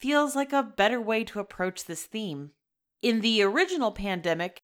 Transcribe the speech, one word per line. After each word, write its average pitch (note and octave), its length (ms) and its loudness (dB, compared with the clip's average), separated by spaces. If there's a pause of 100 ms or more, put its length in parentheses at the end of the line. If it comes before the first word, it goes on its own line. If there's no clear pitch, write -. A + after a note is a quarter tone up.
feels C#4+ 340 2
like C#4 180 -2
a C#4 100 2
better A3 380 0
way A3 240 -2
to - 160 -8
approach F#3 440 -6
this E3 200 -10
theme. D3 480 -8 (500)
In A3+ 180 4
the A3 220 4
original C4+ 500 2
Pandemic, F3 720 -4